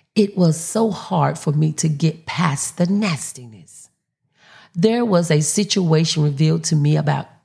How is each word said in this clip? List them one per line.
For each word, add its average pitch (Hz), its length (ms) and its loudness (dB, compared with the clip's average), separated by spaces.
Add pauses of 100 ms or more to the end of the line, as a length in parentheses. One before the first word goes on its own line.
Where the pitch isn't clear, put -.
(160)
it 202 200 2
was 165 240 2
so 226 320 -2
hard 156 460 -2
for 151 160 -4
me 156 200 0
to - 140 -4
get 156 380 -2
past - 520 -4
the 175 100 0
nastiness. 127 1000 -6 (840)
There 226 300 2
was 175 260 2
a 151 100 4
situation 160 840 0
revealed 156 420 0
to 160 100 0
me 151 220 2
about 147 300 -2 (180)